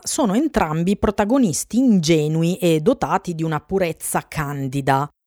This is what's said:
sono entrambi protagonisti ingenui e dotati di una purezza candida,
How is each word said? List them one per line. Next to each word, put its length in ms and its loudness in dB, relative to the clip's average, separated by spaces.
sono 300 0
entrambi 640 0
protagonisti 840 0
ingenui 800 2
e 200 2
dotati 560 0
di 80 -6
una 160 -2
purezza 720 -4
candida, 800 -2